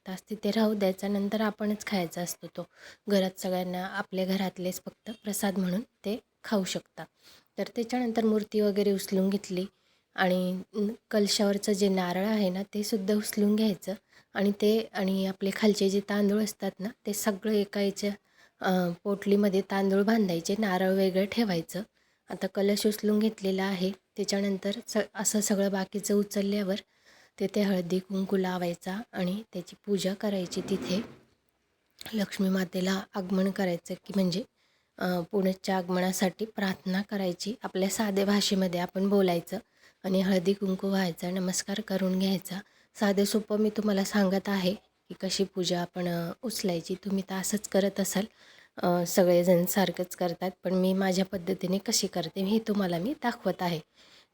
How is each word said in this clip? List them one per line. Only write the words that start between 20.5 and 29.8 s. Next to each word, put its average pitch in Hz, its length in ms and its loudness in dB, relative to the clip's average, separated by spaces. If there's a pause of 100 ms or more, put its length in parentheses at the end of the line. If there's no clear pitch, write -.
नारळ 190 300 2
वेगळं 190 360 2
ठेवायचं. 190 560 -2 (480)
आता 190 180 -6
कलश 202 400 2
उचलून 208 320 2
घेतलेला 190 440 0
आहे. 190 280 0 (260)
त्याच्यानंतर 196 540 -2 (160)
स-, - 100 -2 (180)
असं 214 240 0
सगळं 196 320 2
बाकीचं 196 440 -2
उचलल्यावर 202 600 0 (640)
तेथे 196 220 0
हळदी 185 380 0
कुंकू 190 380 -2
लावायचा 185 640 -4 (120)
आणि 185 280 -4 (120)
त्याची 180 220 -10 (100)